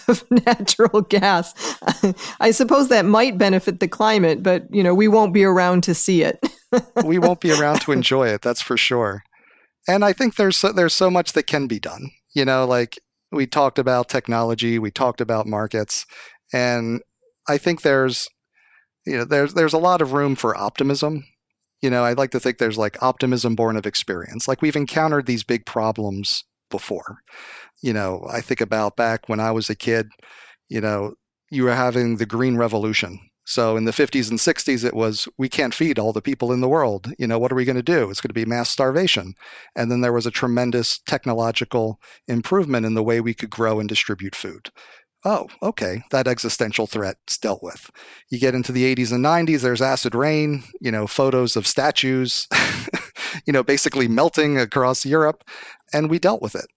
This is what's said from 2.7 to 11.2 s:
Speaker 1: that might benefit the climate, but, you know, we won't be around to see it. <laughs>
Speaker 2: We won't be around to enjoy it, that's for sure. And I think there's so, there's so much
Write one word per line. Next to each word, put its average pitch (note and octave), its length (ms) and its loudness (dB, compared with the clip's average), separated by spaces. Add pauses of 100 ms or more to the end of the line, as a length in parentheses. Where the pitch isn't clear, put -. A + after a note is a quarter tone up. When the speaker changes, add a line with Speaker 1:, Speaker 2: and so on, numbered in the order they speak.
Speaker 1:
that A3 160 6
might G#3+ 340 4
benefit F#3+ 400 2
the F#3+ 80 0
climate, F#3+ 560 2
but, F#3 260 2
you G3+ 140 2
know, F3+ 100 4
we G#3 140 6
won't G#3 260 6
be G3 120 6
around F3+ 400 4
to E3+ 100 0
see F3 280 2
it. - 160 -2 (320)
<laughs> A#3+ 320 0
Speaker 2:
We D#3+ 140 2
won't E3+ 220 4
be E3+ 120 2
around D3+ 300 2
to D#3 100 -2
enjoy C3 360 2
it, G#2+ 160 -2
that's A#2+ 180 -2
for B2 160 -2
sure. G#2+ 460 0 (640)
And G3+ 180 4
I G3 80 4
think A#3+ 220 0
there's G3 220 2
so, G3 140 0
there's F3+ 220 2
so F#3+ 160 4
much F3+ 240 0